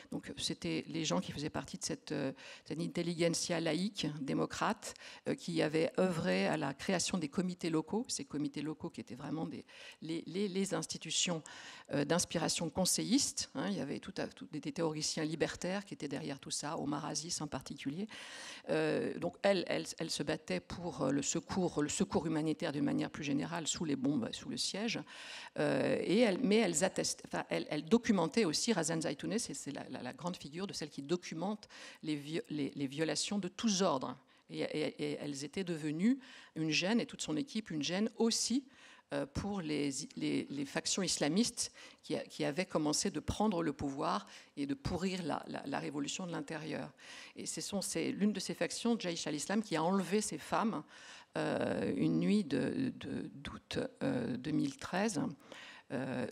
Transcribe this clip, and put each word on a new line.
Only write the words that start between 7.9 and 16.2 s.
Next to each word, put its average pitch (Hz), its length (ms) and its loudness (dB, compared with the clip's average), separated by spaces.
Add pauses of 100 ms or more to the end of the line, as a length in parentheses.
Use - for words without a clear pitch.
ces - 160 -4
comités 147 380 -4
locaux 156 260 -6
qui - 100 -10
étaient 113 160 -10
vraiment 151 300 -4
des, 123 180 -8 (380)
les, 160 240 -4
les, 190 220 0
les 190 260 0
institutions, 165 720 0 (500)
euh, 143 100 4
d'inspiration 165 680 2
conseilliste. - 800 4
Hein, 160 160 0
il 202 80 0
y - 40 0
avait - 180 -2
tout - 180 -10
à, 156 100 -2
tout, - 240 -12
des, 151 80 -6
des 151 120 -4
théoriciens 156 520 0
libertaires 170 640 0
qui - 80 -10
étaient 147 140 -6
derrière 143 320 -4